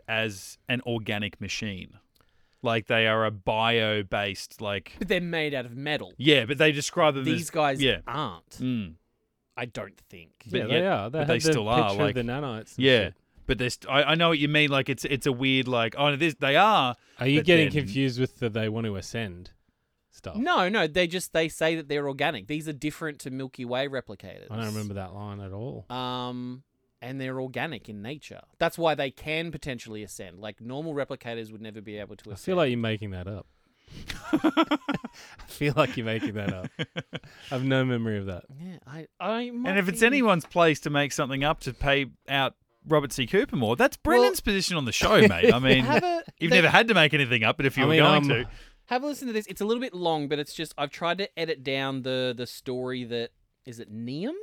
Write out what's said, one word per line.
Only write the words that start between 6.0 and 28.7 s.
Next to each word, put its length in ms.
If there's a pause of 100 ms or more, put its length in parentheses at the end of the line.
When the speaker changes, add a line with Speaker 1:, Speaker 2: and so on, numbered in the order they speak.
Speaker 1:
Yeah, 280
but 120
they 140
describe 440
them 100
Speaker 2:
These 180
Speaker 1:
as 60
Speaker 2:
guys 320
Speaker 1:
Yeah. 260
Speaker 2:
aren't. 420 (120)
Speaker 1:
Mm. 320 (640)
Speaker 2:
I 80
don't 340 (100)
think. 220 (180)
Speaker 1:
But 80
Speaker 3:
Yeah, 100
Speaker 1:
yet, 20 (100)
Speaker 3:
they 80
are. 220
They 100
Speaker 1:
but 80
Speaker 3:
had 0
Speaker 1:
they 120
Speaker 3:
the 120
Speaker 1:
still 160
are, 220
Speaker 3:
picture 140
Speaker 1:
like 120
Speaker 3:
of 100
the 60
nanites 460
and 80
Speaker 1:
Yeah. 200
Speaker 3:
shit. 80 (320)
Speaker 1:
But 120
there's, 220 (100)
I, 140
I 120
know 140
what 80
you 100
mean. 220
Like, 200
it's, 160
it's 200
a 60
weird, 360
like, 300
oh, 180
this, 200
they 200
are, 400 (240)
Speaker 3:
Are 80
you 120
Speaker 1:
but 80
Speaker 3:
getting 240
Speaker 1:
then 100
Speaker 3:
confused 380
with 180
the 100
they 220
want 160
to 100
ascend 540 (640)
stuff? 240
Speaker 2:
No, 340
no. 160
They 220
just, 260
they 160
say 260
that 140
they're 180
organic. 380
These 240
are 40
different 480
to 100
Milky 340
Way 220
replicators. 640
Speaker 3:
I 40
don't 120
remember 260
that 220
line 240
at 120
all. 400
Speaker 2:
Um, 720 (400)
and 180
they're 220
organic 480
in 140
nature. 380 (180)
That's 180